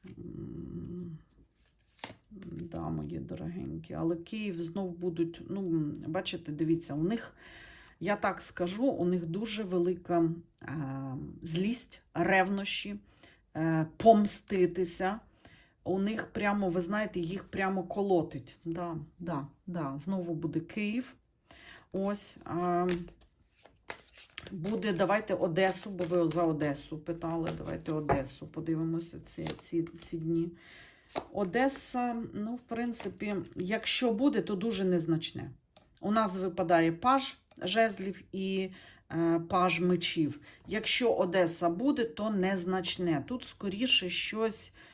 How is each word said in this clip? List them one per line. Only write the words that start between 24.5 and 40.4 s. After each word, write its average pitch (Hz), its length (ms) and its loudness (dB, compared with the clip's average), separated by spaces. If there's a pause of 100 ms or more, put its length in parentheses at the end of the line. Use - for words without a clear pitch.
буде, 196 420 0
давайте 196 400 2
Одесу, 185 560 2
бо 185 140 -4
ви 170 240 2
за 165 160 2
Одесу 151 540 0
питали. 165 600 -4
Давайте - 340 -6
Одесу 143 560 -2
подивимося 165 720 -4
ці, - 240 -10
ці, 165 440 -4 (140)
ці - 160 -10
дні. 165 340 -2 (840)
Одеса, 240 840 2 (180)
ну, 214 220 -4
в 247 40 -10
принципі, 226 760 -4 (200)
якщо 220 580 0
буде, 220 280 4
то 208 140 -2
дуже 196 300 0
незначне. 165 680 2 (500)
У 202 100 0
нас 214 260 4
випадає 175 540 4
паж 254 460 2 (240)
жезлів 196 600 2 (100)
і, 190 380 -2 (420)
е, 165 380 2
паж 180 300 4
мечів. 170 600 2 (280)